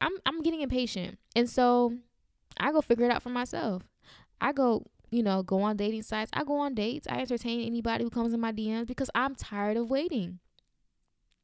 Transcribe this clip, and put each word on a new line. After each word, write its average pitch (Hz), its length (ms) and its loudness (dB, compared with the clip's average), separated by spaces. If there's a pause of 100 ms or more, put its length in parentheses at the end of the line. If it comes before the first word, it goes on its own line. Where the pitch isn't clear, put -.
I'm, 349 120 0 (120)
I'm 330 160 -2
getting 320 200 0
impatient. 240 580 -4 (160)
And 240 140 4
so 247 480 4 (600)
I 254 140 0
go 311 100 4
figure 233 240 4
it 240 60 4
out - 100 2
for 247 80 -10
myself. 247 540 -4 (560)
I 285 140 0
go, 254 320 2 (260)
you 240 100 2
know, 190 220 2
go 190 180 2
on 214 140 2
dating 208 280 -2
sites. 220 300 -4
I 302 120 -2
go 285 140 0
on 285 140 0
dates. 233 360 -2
I 247 100 -2
entertain 240 400 -2
anybody 226 460 -2
who 233 40 -4
comes 233 240 0
in 233 60 0
my 226 140 0
D 214 180 -2
Ms 226 140 -2
because 247 280 -4
I'm 262 220 0
tired 208 400 -2
of 233 140 -2
waiting, 254 500 -2 (1040)